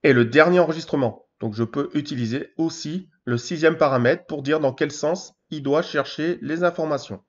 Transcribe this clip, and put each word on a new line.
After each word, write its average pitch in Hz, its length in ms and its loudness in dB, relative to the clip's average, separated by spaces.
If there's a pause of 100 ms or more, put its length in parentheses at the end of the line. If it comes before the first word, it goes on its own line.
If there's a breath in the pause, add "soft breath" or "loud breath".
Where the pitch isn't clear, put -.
et 147 100 6
le 120 120 6
dernier 156 340 6
enregistrement. 156 680 -2 (120)
Donc, 110 140 -6
je 117 80 -2
peux 139 320 -4
utiliser 139 640 -4
aussi 165 540 -6 (140)
le 120 120 0
sixième 156 400 0
paramètre 135 500 2
pour 147 160 -8
dire 151 160 0
dans 139 140 2
quel 156 180 -2
sens 160 440 -4 (160)
il 151 120 -8
doit 147 200 2
chercher 151 600 -4
les 160 220 -2
informations. 156 640 -4